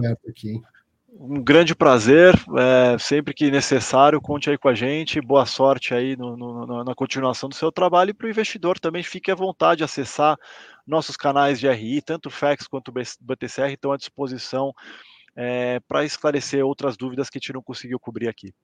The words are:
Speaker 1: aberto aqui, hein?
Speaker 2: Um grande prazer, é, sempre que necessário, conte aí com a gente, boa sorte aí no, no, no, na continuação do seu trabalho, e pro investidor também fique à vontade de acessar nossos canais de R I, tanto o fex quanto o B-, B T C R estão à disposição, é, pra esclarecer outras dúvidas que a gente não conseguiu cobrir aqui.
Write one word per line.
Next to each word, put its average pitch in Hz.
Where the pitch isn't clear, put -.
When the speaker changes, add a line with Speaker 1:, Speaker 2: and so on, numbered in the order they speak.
Speaker 1:
aberto 117
aqui, 113
hein? 110
Speaker 2:
Um 139
grande 156
prazer, 143
é, 127
sempre 143
que 143
necessário, 139
conte 139
aí 143
com 139
a 123
gente, 147
boa 135
sorte 135
aí 127
no, 123
no, 120
no, 120
na 123
continuação 135
do 139
seu 160
trabalho, 180
e -
pro 226
investidor 202
também 170
fique -
à 190
vontade 170
de 156
acessar 147
nossos -
canais 139
de 131
R 117
I, 143
tanto 160
o 135
fex -
quanto 131
o 131
B-, 123
B 123
T 123
C -
R 139
estão 139
à 139
disposição, 131
é, 123
pra -
esclarecer 143
outras 139
dúvidas 127
que -
a -
gente -
não 131
conseguiu 123
cobrir 113
aqui. 101